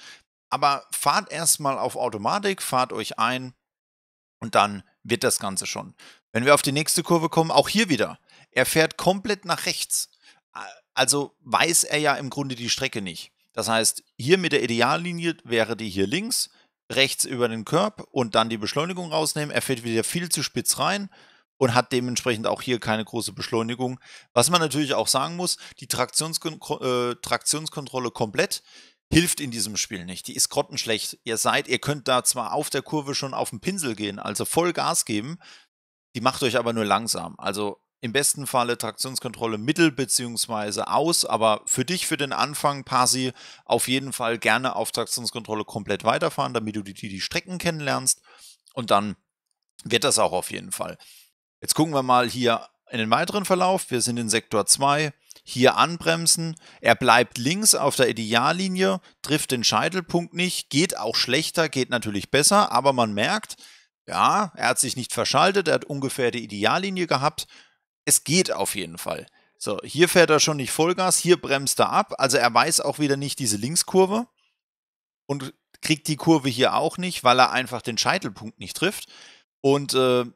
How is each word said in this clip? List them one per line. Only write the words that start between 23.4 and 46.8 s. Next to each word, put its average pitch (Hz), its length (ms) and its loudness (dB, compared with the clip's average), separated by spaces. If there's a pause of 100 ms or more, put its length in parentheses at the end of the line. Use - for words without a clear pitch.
Was 120 160 4
man 175 100 4
natürlich 143 340 2
auch 107 140 8
sagen 147 260 0
muss, 175 240 -4 (220)
die - 80 -10
Traktionskon-, 151 720 -2 (200)
äh, 123 360 0
Traktionskontrolle 131 960 -4
komplett 127 500 -2 (500)
hilft 160 280 4
in 139 100 -6
diesem 107 260 -6
Spiel 90 280 -6
nicht. 90 220 -12
Die - 80 -12
ist - 140 0
grottenschlecht. - 760 -4
Ihr 113 120 -4
seid, 123 320 0
ihr 123 100 0
könnt 143 300 -4
da 127 160 2
zwar 110 280 -2
auf 147 180 -2
der 139 120 -2
Kurve 143 320 -4
schon 135 200 -6
auf 117 160 -4
den 110 100 -10
Pinsel 165 340 -4
gehen, 101 240 -6
also 104 260 -6
voll 170 280 0
Gas 147 320 -2
geben, 123 340 -6 (760)
die 120 60 -8
macht 127 220 0
euch 123 140 2
aber 117 160 0
nur 113 120 0
langsam. 98 540 0
Also 101 420 -4 (200)
im 117 120 -8
besten 143 340 0
Falle 120 300 0
Traktionskontrolle 113 800 -6
mittel 151 340 2
beziehungsweise 110 1000 -4
aus, 151 360 2
aber 110 400 2
für - 200 0
dich, 180 220 -4
für 160 100 -2
den 143 160 -4
Anfang, 139 520 -2
Pasi, 127 480 2 (320)
auf - 240 2
jeden 131 240 -2
Fall 117 260 -2
gerne 117 380 2
auf 110 160 -4
Traktionskontrolle 107 720 -6
komplett 101 400 -4
weiterfahren, 143 480 0
damit 110 240 -4
du 107 60 -4